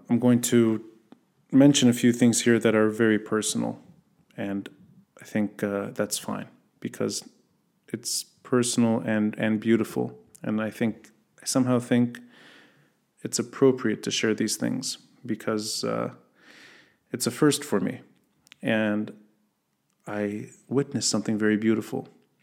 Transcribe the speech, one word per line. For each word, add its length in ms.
I'm 100
going 220
to 420
mention 360
a 60
few 180
things 300
here 180
that 160
are 140
very 300
personal. 600
And 320
I 60
think, 380
uh, 300
that's 260
fine 280
because 480
it's 360
personal 760
and, 380
and 220
beautiful. 580
And 180
I 80
think, 400
I 40
somehow 340
think 400
it's 160
appropriate 640
to 80
share 240
these 200
things 440
because, 580
uh, 280
it's 140
a 60
first 320
for 160
me. 220
And 500
I 440
witnessed 400
something 280
very 200
beautiful. 500